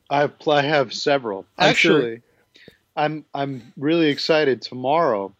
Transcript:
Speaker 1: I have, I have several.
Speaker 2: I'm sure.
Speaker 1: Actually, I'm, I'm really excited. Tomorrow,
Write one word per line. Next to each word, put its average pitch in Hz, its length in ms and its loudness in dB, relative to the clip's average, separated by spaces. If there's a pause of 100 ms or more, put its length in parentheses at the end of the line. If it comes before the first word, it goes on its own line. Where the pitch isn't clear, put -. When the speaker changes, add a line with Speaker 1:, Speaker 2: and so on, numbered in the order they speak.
Speaker 1:
I 143 120 0
have, 147 120 -2 (140)
I 147 140 4
have 139 320 0
several. 120 520 -2 (120)
Speaker 2:
I'm 226 160 4
sure. 160 240 4
Speaker 1:
Actually, 120 240 -4 (720)
I'm, 151 380 -4
I'm 139 420 -8
really 156 340 2
excited. 143 520 0
Tomorrow, 127 800 -2